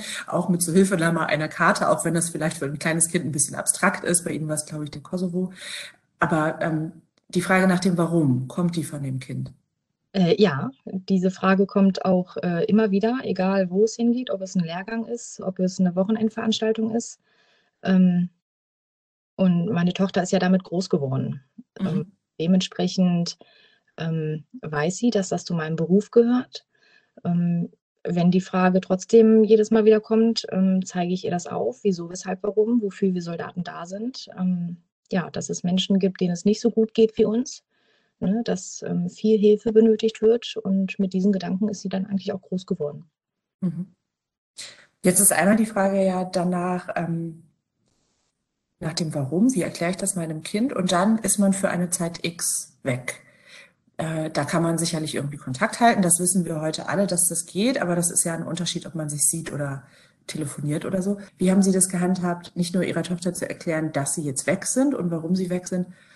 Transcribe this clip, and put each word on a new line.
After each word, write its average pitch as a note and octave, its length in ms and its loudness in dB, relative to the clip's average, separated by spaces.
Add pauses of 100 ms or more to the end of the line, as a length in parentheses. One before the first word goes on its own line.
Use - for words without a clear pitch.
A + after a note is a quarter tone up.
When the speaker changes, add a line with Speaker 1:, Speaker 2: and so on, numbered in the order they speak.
(260)
Speaker 1:
auch F3 240 -2
mit F3 120 2
Zuhilfenahme E3 640 2
einer D3+ 220 -2
Karte, F3 400 2
auch - 160 2
wenn D#3+ 80 0
das E3+ 160 0
vielleicht - 300 -4
für C#3 80 -4
ein D3 120 -6
kleines E3 300 0
Kind F3 160 -2
ein D#3+ 80 -4
bisschen - 240 -2
abstrakt - 480 -2
ist. F3+ 200 0
Bei E3 80 -4
Ihnen D3+ 160 -6
war D3+ 80 -2
es, - 100 -8
glaube D3+ 180 -8
ich, D3 60 -12
der D3 120 -14
Kosovo. F3+ 500 -4 (640)
Aber, D#3 420 0
ähm, D#3+ 320 -4 (360)
die F3+ 120 0
Frage F#3 260 4
nach F3+ 140 4
dem F3+ 160 2
Warum, D#3 520 2
kommt F3 280 -2
die D3+ 80 -4
von C#3+ 180 -10
dem C3 160 -6
Kind? C3 340 -10 (600)
Speaker 2:
Äh, F3+ 280 2
ja, F3+ 300 2 (140)
diese F#3+ 460 0
Frage F#3+ 360 2
kommt G3 380 2
auch, F#3 320 0
äh, E3+ 300 0
immer G#3+ 240 4
wieder, A3 340 2
egal F#3+ 460 0
wo F#3+ 140 2
es - 120 -2
hingeht, A#3+ 340 0
ob F#3+ 120 -4
es F#3 120 -12
ein F3+ 80 2
Lehrgang G3 440 -6
ist, - 340 -12
ob - 180 -6
es F#3 220 -2
eine F3 160 2
Wochenendveranstaltung A3 1000 0
ist. - 240 -4 (640)
Ähm, F3+ 460 4 (1080)
und F3 360 4
meine F3 200 2
Tochter G3 300 0
ist - 100 -2
ja F#3+ 60 2
damit F#3 260 4
groß F#3 260 -4
geworden. C#3 500 -2 (400)
Speaker 1:
Mhm. F#3+ 60 -2
Speaker 2:
Ähm, D#3+ 260 -4 (280)
dementsprechend, F3+ 1000 0 (580)
ähm, D#3 480 -4 (180)
weiß D3+ 340 -2
sie, A#3+ 140 2
dass G3 180 0
das F3 160 -4
zu F3 100 -4
meinem D#3+ 220 -2
Beruf F3 340 2
gehört. A#3+ 560 2 (580)
Ähm, F3 460 0 (340)
wenn F3 260 4
die F#3 100 4
Frage F#3 400 2
trotzdem A3 640 6
jedes G#3+ 260 6
Mal A3 140 4
wieder G#3+ 160 6
kommt, A3+ 500 2
ähm, F#3+ 340 2
zeige F3+ 280 -4
ich F#3 120 -4
ihr - 60 -2
das F3 160 -4
auf, G3+ 360 -4
wieso, E3+ 280 0
weshalb, F#3 320 -8
warum, G#3+ 400 2
wofür F#3+ 320 0
wir F3 80 -4
Soldaten E3+ 420 -8
da D#3+ 220 -10
sind. G#3+ 420 -10 (100)
Ähm, F3 380 -2 (340)
ja, D#3 200 -4
dass E3+ 200 -8
es F3 140 -6
Menschen F#3 340 0
gibt, F#3+ 220 0
denen F3 120 0
es E3+ 120 -8
nicht G#3 160 2
so A#3 100 2
gut A3 220 0
geht A3 260 4
wie A3 60 4
uns, A#3 380 -4 (580)
ne, G3+ 240 0
dass, - 380 -6
ähm, F3 260 -4
viel G#3+ 300 2
Hilfe G#3 340 4
benötigt A3 480 4
wird. A3+ 360 2
Und F#3+ 420 -2
mit F#3+ 140 0
diesen F#3+ 200 2
Gedanken F#3 360 -2
ist G#3 140 -6
sie F#3+ 60 -8
dann F#3+ 180 -4
eigentlich G3 260 -4
auch F#3+ 100 -8
groß F#3 240 -8
geworden. D3+ 380 -6 (560)
Speaker 1:
Mhm. E3+ 340 -6 (1080)
Jetzt F#3 180 4
ist G3 120 4
einmal G3 240 4
die A3 100 2
Frage G3 380 0
ja F#3 200 0
danach, F3+ 720 -2
ähm, E3 480 -6 (1400)
nach E3 140 -6
dem D#3+ 200 -4
Warum, D#3+ 400 2
wie F3 80 0
erkläre E3+ 300 -2
ich F#3+ 40 -4
das - 200 -4
meinem D#3+ 260 -6
Kind? A#3+ 300 -2
Und F#3 200 -2
dann G#3 260 2
ist G3 200 -2
man G3 140 4
für F#3+ 180 0
eine F3 200 -2
Zeit E3+ 340 -6
X - 580 -6
weg. - 400 -6 (720)
Äh, D#3+ 340 -4
da D3 140 -2
kann E3 180 0
man E3 160 0
sicherlich D#3 360 -4
irgendwie D3 220 -6
Kontakt - 440 -6
halten, A#3 220 4
das E3+ 160 2
wissen F3+ 260 0
wir D#3+ 160 -6
heute - 280 -4
alle, F#3+ 180 0
dass F3 220 0
das - 180 -6
geht, A#3+ 340 -2
aber F3 140 0
das E3+ 160 0
ist - 140 0
ja E3 100 -4
ein D#3+ 120 -8
Unterschied, E3+ 400 -6
ob D#3 80 -14
man D#3 140 -6
sich D3 200 -2
sieht E3 240 -6
oder C#3 320 -8 (420)
telefoniert D3 580 -6
oder F#3 160 -2
so. G3+ 180 -4 (200)
Wie F#3 120 2
haben G3 120 6
Sie F#3+ 100 4
das F#3 160 2
gehandhabt, F3 680 -2
nicht F3 180 -2
nur F3+ 80 2
Ihrer E3 220 -2
Tochter F3 300 -4
zu - 140 -6
erklären, D#3 440 -4
dass C#3 220 -2
Sie E3 80 -4
jetzt C#3 240 -4
weg F#3 200 -2
sind C4 280 0
und F3 160 -2
warum E3 260 -2
Sie F#3 120 -2
weg F3+ 200 -4
sind, F3+ 180 -4 (300)